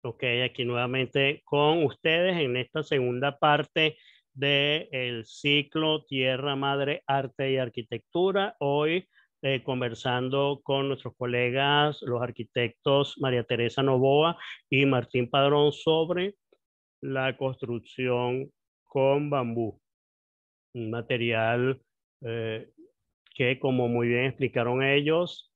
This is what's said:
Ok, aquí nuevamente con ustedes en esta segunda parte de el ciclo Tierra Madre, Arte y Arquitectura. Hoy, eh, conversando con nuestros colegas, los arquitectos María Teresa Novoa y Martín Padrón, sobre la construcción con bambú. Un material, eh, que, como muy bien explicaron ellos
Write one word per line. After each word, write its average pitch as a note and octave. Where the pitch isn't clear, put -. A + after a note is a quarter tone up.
Ok, A#2+
aquí B2
nuevamente B2+
con D3+
ustedes E3+
en B2+
esta B2+
segunda C3
parte D3+
de C#3+
el B2
ciclo D3+
Tierra C3
Madre, C#3
Arte C3+
y C3+
Arquitectura. E3+
Hoy, D3+
eh, C3+
conversando B2+
con C#3
nuestros B2+
colegas, C3+
los B2
arquitectos B2
María B2+
Teresa A#2
Novoa C#3
y C#3
Martín B2
Padrón, C#3+
sobre E3+
la C3
construcción B2+
con C#3
bambú. A#2
Un A2+
material, A#2
eh, A2+
que, B2+
como B2+
muy A#2+
bien A#2+
explicaron B2
ellos D3